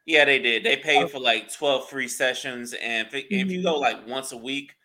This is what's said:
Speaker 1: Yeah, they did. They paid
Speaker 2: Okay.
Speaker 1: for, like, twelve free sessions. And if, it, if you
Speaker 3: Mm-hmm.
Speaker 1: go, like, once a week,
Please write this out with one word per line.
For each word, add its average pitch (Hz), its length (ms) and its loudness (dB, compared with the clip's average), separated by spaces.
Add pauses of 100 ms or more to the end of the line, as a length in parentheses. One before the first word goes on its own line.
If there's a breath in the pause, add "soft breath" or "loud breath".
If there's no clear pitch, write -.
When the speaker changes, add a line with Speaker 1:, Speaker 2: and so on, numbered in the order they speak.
Speaker 1:
Yeah, 156 200 6
they 139 140 6
did. 113 240 2
They 123 140 2
paid 143 260 4
Speaker 2:
Okay. 143 80 -4
Speaker 1:
for, 143 80 -10
like, 113 320 0
twelve 135 380 -2
free 131 180 -6
sessions. 123 640 -4
And 113 340 -4
if, - 60 -14
it, 135 180 -8
if 190 200 -2
you 180 80 -4
Speaker 3:
Mm-hmm. 180 40 -4
Speaker 1:
go, 165 160 0
like, 110 280 -2
once 131 260 -8
a 123 40 -14
week, 135 360 -8 (120)